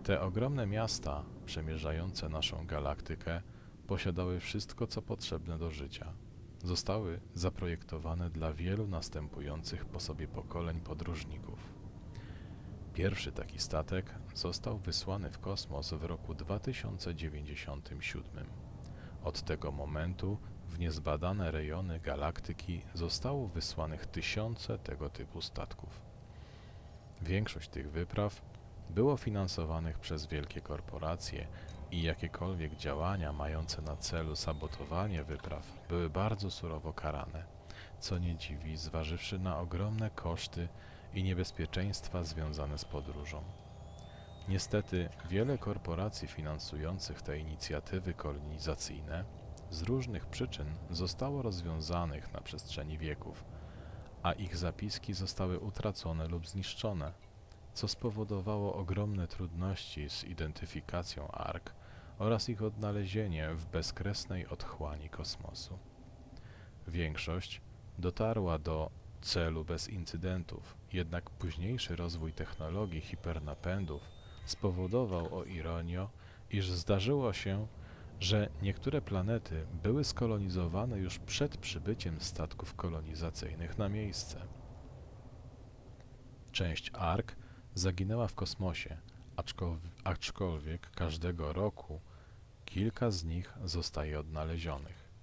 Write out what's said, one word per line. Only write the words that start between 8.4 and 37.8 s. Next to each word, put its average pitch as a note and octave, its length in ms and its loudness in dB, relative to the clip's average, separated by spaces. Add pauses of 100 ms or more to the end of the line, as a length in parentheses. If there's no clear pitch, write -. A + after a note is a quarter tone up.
wielu F#2 340 2
następujących D2+ 1000 -2
po - 140 -4
sobie D#2 280 -2
pokoleń E2 540 0
podróżników. D#2+ 920 -4 (1200)
Pierwszy F#2+ 380 2
taki - 280 -4
statek F2 560 2 (180)
został G#2+ 440 0
wysłany F#2 540 0
w - 80 -8
kosmos E2+ 540 -2
w D2+ 100 0
roku E2 300 -2
dwa G2 260 0
tysiące G2 560 -2
dziewięćdziesiątym D2+ 840 -4
siódmym. - 460 -4 (760)
Od - 180 0
tego D#2 300 2
momentu D#2+ 680 2 (300)
w E2 120 -4
niezbadane E2 720 4
rejony D#2+ 480 0
galaktyki D#2 840 0 (120)
zostało B2 540 2
wysłanych D#2+ 580 0
tysiące A2 720 0
tego - 320 -2
typu - 320 -6
statków. - 600 -6 (1200)
Większość F#2 480 2
tych C#2+ 220 -4
wypraw F#2+ 500 2 (480)
było A#2+ 280 6
finansowanych E2 840 2
przez D#2 280 -2
wielkie D2 340 -2
korporacje - 880 -2 (440)
i F2 100 2
jakiekolwiek D#2+ 760 2
działania D2+ 580 2
mające D#2 480 0
na D#2 160 -2
celu D#2 380 0
sabotowanie D#2 880 0
wypraw D2+ 680 -4
były E2+ 200 4
bardzo G2 420 2
surowo D#2+ 420 -2
karane, D2+ 520 -2 (540)